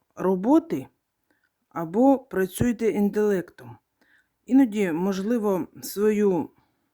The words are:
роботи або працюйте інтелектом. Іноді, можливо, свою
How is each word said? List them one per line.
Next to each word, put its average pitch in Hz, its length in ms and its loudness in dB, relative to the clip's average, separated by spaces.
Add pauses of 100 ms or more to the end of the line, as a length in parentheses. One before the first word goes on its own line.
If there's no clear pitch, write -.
(160)
роботи 190 720 0 (840)
або 220 500 2
працюйте 220 720 -2
інтелектом. 202 880 -2 (680)
Іноді, 214 460 2
можливо, 190 760 -2 (140)
свою 202 680 0 (440)